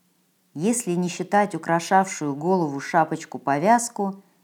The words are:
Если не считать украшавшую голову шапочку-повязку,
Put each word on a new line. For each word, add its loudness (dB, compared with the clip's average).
Если -2
не 0
считать 0
украшавшую 0
голову 0
шапочку-повязку, 0